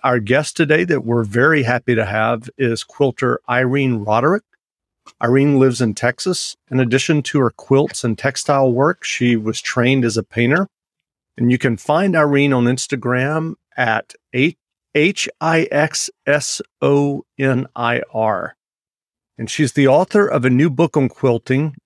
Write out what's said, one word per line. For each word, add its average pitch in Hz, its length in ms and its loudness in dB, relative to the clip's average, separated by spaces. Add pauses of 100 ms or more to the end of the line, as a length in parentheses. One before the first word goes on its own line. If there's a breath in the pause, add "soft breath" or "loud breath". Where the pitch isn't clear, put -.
our 123 140 2
guest 123 400 -2
today 156 260 2
that 151 220 -2
we're 117 180 0
very 131 380 2
happy 123 320 0
to 110 100 0
have 110 540 -2
is 117 260 -2
quilter 127 640 -2
Irene 127 560 0
Roderick. 127 400 0 (800)
Irene 135 360 4
lives 127 220 2
in 110 140 0
Texas. - 600 -4 (160)
In 127 100 0
addition 131 420 0
to - 180 -2
her 120 100 2
quilts - 540 -2
and 113 140 -2
textile 135 520 0
work, 139 340 0
she 123 320 0
was 110 260 -4
trained 127 420 0
as 113 140 -2
a 107 40 -2
painter. 135 460 0 (680)
And 123 160 2
you 123 60 0
can 117 180 0
find 170 400 0
Irene 143 360 2
on 123 120 2
Instagram 131 920 -2 (220)
at 113 360 -2 (220)
H - 960 -2 (120)
I 160 300 0
X - 400 -2 (160)
S 143 340 -2 (220)
O 143 400 0 (160)
N 135 380 0
I 120 260 -2 (100)
R. 107 440 -4 (840)
And 113 100 -8
she's - 260 -2
the 143 120 4
author 180 400 2
of 123 180 -2
a 131 60 2
new 135 180 2
book 151 280 0
on 135 120 2
quilting, 131 760 -2